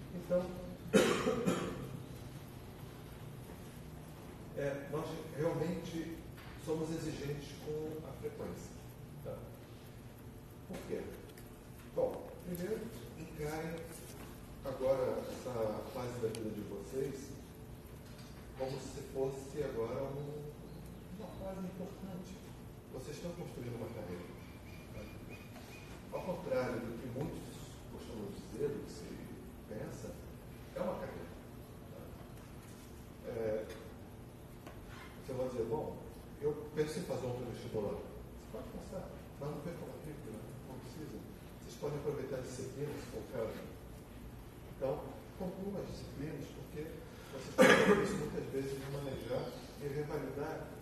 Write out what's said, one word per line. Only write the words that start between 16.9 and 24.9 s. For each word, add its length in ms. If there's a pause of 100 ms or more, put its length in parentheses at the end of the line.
como 200
se 220 (120)
fosse 520
agora 400
um, 380 (760)
uma 100 (140)
fase 240
importante. 720 (580)
Vocês 220
estão 160
construindo 440
uma 120
carreira, 340 (720)